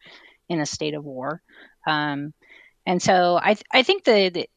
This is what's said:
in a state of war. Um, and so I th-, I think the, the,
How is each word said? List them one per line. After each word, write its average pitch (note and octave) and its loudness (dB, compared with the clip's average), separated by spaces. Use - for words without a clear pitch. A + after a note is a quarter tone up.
in E3+ -2
a D3 -4
state D3+ -6
of D3 -10
war. C#3 -10
Um, D3+ -4
and F#3 0
so F3 4
I G#3+ 2
th-, - -10
I C4 6
think F#4+ -2
the, G3 4
the, E3+ -6